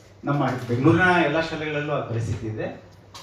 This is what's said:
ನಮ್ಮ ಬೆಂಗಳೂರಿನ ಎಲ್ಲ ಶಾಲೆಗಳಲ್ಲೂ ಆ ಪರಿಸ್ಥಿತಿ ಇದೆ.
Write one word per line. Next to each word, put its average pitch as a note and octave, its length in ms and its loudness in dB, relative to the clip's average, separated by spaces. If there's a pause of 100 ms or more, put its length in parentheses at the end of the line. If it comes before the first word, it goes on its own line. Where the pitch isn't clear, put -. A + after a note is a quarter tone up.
(240)
ನಮ್ಮ C#3+ 220 0
ಬೆಂಗಳೂರಿನ D#3+ 760 4
ಎಲ್ಲ D3+ 160 0
ಶಾಲೆಗಳಲ್ಲೂ D3+ 520 -4
ಆ B2+ 80 -2
ಪರಿಸ್ಥಿತಿ A2 460 -4
ಇದೆ. - 360 -8 (400)